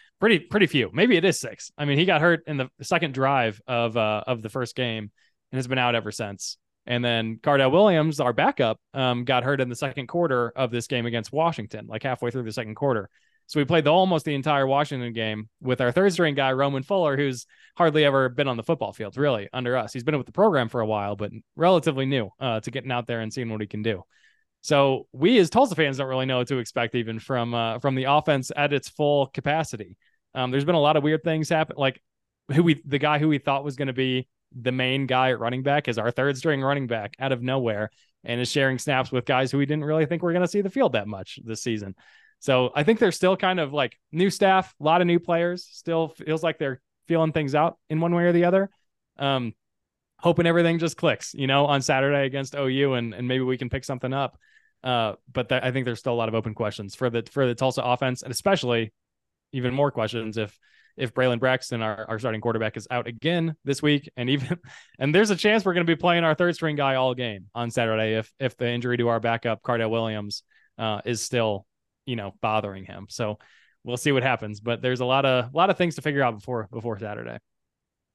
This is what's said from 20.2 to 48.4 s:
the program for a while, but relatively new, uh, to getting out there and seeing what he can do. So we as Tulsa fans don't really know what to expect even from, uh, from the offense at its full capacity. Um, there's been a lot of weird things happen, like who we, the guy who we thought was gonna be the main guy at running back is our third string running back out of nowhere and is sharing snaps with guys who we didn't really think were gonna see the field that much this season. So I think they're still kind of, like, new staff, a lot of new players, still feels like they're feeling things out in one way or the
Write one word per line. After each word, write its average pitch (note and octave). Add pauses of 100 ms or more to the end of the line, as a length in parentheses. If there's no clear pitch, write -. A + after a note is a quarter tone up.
the A2+
program D#3+
for B2
a A2
while, G#2
but G2+ (240)
relatively D#3+
new, B2+ (100)
uh, A#2
to A#2
getting C3
out A#2+
there A#2
and A2
seeing B2
what G#2+
he G#2
can G#2+
do. G#2+ (600)
So C#3
we F#3
as E3+
Tulsa A#3+
fans C#3
don't C3+
really C3
know C3
what B2
to C3+
expect A#2+
even A2+
from, A#2+
uh, A2+
from C3+
the C3
offense C#3
at C#3+
its C3+
full C#3+
capacity. C#3 (380)
Um, B2+
there's C#3
been F3
a D#3+
lot D3
of C#3+
weird D#3
things D#3+
happen, D#3+
like C3+ (480)
who D3+
we, D#3
the C#3+
guy D3+
who D#3
we D3
thought C#3
was C#3+
gonna C3+
be B2+ (340)
the B2
main C3
guy B2+
at A#2
running B2
back C#3+
is A#2
our A2+
third C3+
string C3+
running C3+
back G#2+
out C3
of A#2+
nowhere A#2+ (340)
and A#2+
is B2
sharing C3+
snaps C3
with B2+
guys C3
who C#3+
we C#3
didn't D3+
really D#3
think E3+
were E3+
gonna F3+
see G3+
the F#3+
field A#3+
that G#2
much G2
this A2
season. G#2 (440)
So B2+
I D3
think G#3+
they're G3
still F#3
kind F#3
of, C#3+
like, C#3 (140)
new F3
staff, F#3+
a -
lot E3
of F3
new E3+
players, F3
still E3
feels D#3
like D#3+
they're C3+ (260)
feeling D#3+
things D3
out D#3 (100)
in D#3
one E3+
way E3+
or F3
the E3+